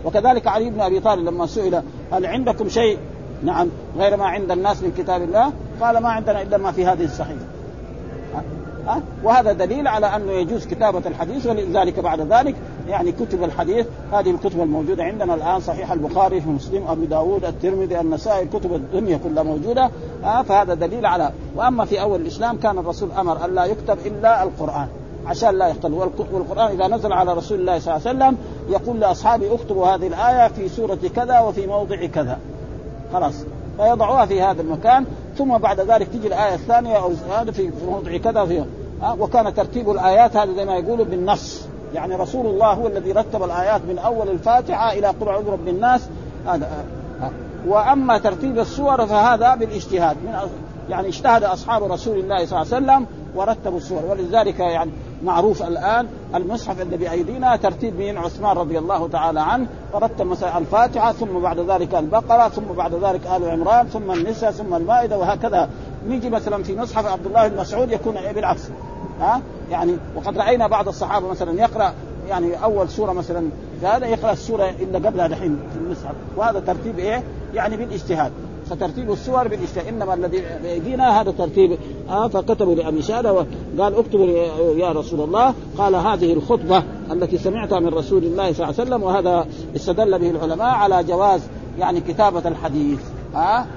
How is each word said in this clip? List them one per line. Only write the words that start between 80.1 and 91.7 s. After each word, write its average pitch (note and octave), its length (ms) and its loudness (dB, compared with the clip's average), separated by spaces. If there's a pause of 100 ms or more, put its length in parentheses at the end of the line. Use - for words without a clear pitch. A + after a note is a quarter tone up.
الذي F3 280 -2 (200)
بأيدينا G#3+ 580 2
هذا G3 100 0
ترتيب. F3 480 4 (320)
آه، G#3+ 180 0
فكتبوا F#3+ 460 2
لأبي D#3 280 0
شهادة A3 300 2
وقال: F#3 640 0
"اكتبوا G#3+ 320 4
لي F3 80 4 (440)
يا F3 140 2
رسول D3+ 280 -2
الله." A3 340 4 (240)
قال: G3 160 4
"هذه F3+ 380 2
الخطبة E3+ 500 2 (300)
التي F3 260 0
سمعتها G3 420 0
من E3+ 80 2
رسول D#3+ 360 2
الله F3+ 280 0
صلى D3 160 -2
الله D3 120 -2
عليه B3 80 0
وسلم"، A#3+ 140 0
وهذا F3+ 440 2 (300)
استدل F#3+ 420 2
به F3 120 2
العلماء D#3+ 380 0
على G3 360 4
جواز F3+ 360 4 (380)